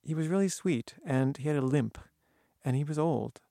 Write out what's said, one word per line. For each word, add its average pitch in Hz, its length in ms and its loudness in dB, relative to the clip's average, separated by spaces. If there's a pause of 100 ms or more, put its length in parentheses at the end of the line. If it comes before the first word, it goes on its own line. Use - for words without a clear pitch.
he 156 120 -6
was 156 140 -2
really 190 200 2
sweet, 151 460 -2 (100)
and 135 320 0
he 143 120 -4
had 151 80 2
a 135 60 2
limp, 131 360 0 (640)
and 127 120 0
he 147 80 0
was 151 140 -4
old 127 420 -2 (100)